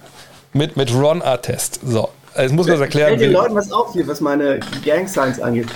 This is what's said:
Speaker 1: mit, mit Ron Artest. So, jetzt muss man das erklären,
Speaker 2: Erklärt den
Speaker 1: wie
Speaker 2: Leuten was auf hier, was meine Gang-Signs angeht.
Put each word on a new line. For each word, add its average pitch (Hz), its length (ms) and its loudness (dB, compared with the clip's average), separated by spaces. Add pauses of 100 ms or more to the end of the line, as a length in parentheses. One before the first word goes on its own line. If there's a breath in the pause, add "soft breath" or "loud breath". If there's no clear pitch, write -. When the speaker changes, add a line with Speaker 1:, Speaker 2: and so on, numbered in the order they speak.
(540 loud breath)
Speaker 1:
mit, 151 240 0
mit 131 160 0
Ron 147 280 2
Artest. - 640 -4
So, 113 240 0 (280)
jetzt 131 160 2
muss 165 140 2
man 170 80 4
das 151 60 2
erklären, 147 300 2
Speaker 2:
Erklärt - 100 2
den - 80 4
Speaker 1:
wie 185 40 6
Speaker 2:
Leuten 214 220 2
was 202 160 -2
auf 214 220 -2
hier, 165 140 -2
was 143 140 -6
meine 143 380 0 (260)
Gang-Signs 151 560 0
angeht. 120 340 -2